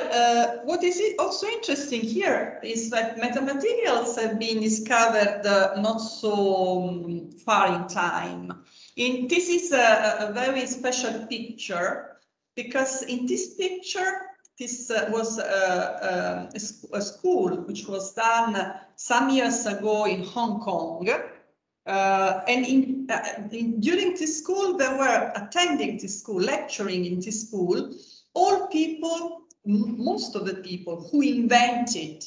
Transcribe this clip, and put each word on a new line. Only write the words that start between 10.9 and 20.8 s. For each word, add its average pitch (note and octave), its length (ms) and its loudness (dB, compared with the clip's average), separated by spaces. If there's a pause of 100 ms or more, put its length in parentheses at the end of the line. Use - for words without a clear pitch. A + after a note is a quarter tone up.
picture, - 920 -6 (380)
because C4 480 -2
in B3 200 -4
this F#4 300 -4
picture, F#4 580 -4 (460)
this, - 320 -10
uh, G#3+ 200 0
was, A3 280 -2
uh, F3+ 1040 0
um, F3+ 100 -12
a - 40 -12
s-, - 360 -10
a G#3 80 -2
school G3+ 600 0
which - 240 -10
was F#3+ 260 -8
done A3+ 640 0 (220)
some C4+ 340 2
years B3+ 340 2
ago G#3+ 400 0
in F#3 200 0
Hong A3 360 -2
Kong. E3+ 480 -4 (800)